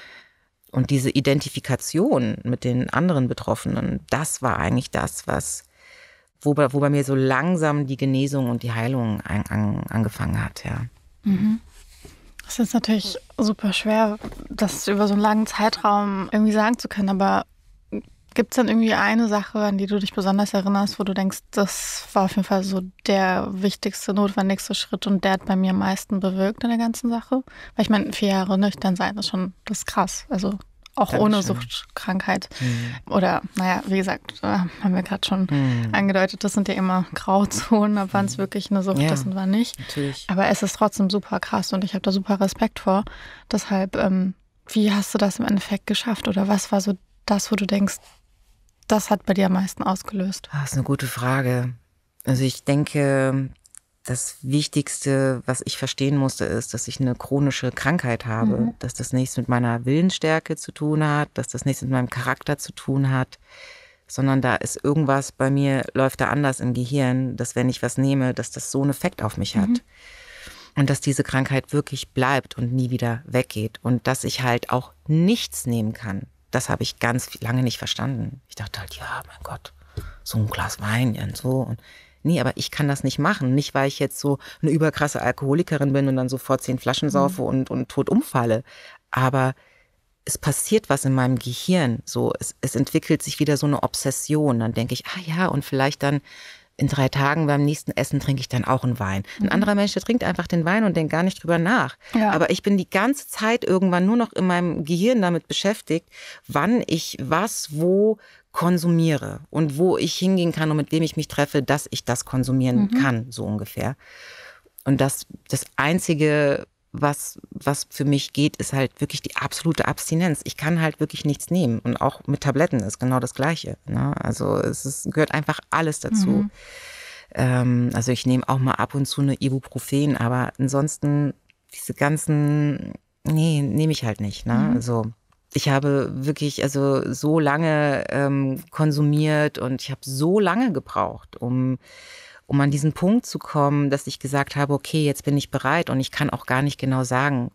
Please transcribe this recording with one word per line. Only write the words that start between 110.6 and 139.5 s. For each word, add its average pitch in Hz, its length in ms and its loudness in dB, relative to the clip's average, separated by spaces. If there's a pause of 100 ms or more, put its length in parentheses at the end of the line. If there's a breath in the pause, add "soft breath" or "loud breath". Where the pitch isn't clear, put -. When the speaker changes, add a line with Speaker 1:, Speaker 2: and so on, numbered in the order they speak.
Speaker 1:
und 151 60 2
mit 147 140 -2
wem 160 120 2
ich 156 120 -2
mich 151 120 -4
treffe, 143 340 0
dass 139 300 0
ich - 140 -6
das 123 200 -2
konsumieren 131 680 2
Speaker 2:
Mhm. 247 120 2
Speaker 1:
kann, 120 280 0
so 110 140 -8
ungefähr. 107 500 -4 (880 loud breath)
Und 135 160 2
das, 135 280 0 (220)
das - 160 -2 (100)
Einzige, 147 920 2 (260)
was, - 480 -2 (120)
was - 400 -4
für - 140 -4
mich 139 280 2
geht, 147 240 2
ist - 160 -4
halt 131 260 -2
wirklich 147 220 -4
die - 140 -10
absolute - 520 -2
Abstinenz. 160 560 0
Ich - 140 -10
kann 160 240 0
halt 156 180 0
wirklich - 240 -4
nichts - 280 -2
nehmen. 156 280 2
Und 120 220 -2
auch - 240 0
mit - 160 -2
Tabletten 143 380 2
ist 101 200 -4
genau 127 200 2
das 123 160 -4
Gleiche, 151 500 -2
ne? 135 340 0
Also 104 380 0
es - 280 -2
ist, - 260 -6
gehört 151 220 2
einfach 151 260 -2 (100)
alles 156 300 -2
dazu. 202 300 2
Speaker 2:
Mhm. 202 220 2 (800 loud breath)
Speaker 1:
Ähm, 123 600 4
also 120 180 0
ich 120 160 -2
nehme 127 200 4
auch 131 120 0
mal 127 140 2
ab - 200 -2
und 139 140 0
zu - 140 -4
eine 139 200 2
Ibuprofen, 135 760 0
aber 123 420 0
ansonsten 143 760 0 (400)
diese - 220 -10
ganzen, 147 960 2 (300)
nee, 156 400 2
nehme 147 280 2
ich 143 120 -2
halt 110 180 -4
nicht, 101 240 -6
ne? 117 80 0 (160)
Speaker 2:
Mhm. 120 60 2
Speaker 1:
Also 117 300 0 (500)
ich 143 140 0
habe 139 440 2
wirklich, 143 500 -4
also 139 480 0
so 151 280 2
lange, 147 680 2
ähm, 139 600 0
konsumiert 151 880 2